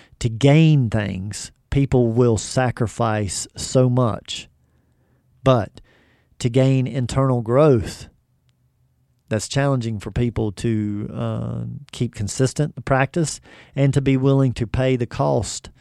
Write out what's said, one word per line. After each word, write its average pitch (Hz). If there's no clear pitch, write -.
to 123
gain 143
things, 101
people 127
will 120
sacrifice 113
so 127
much. -
But 123
to 131
gain 131
internal 131
growth, 120
that's 110
challenging 131
for 101
people 113
to, 104
uh, 117
keep -
consistent 131
the -
practice 135
and 139
to 143
be 135
willing 135
to 113
pay 131
the 120
cost, -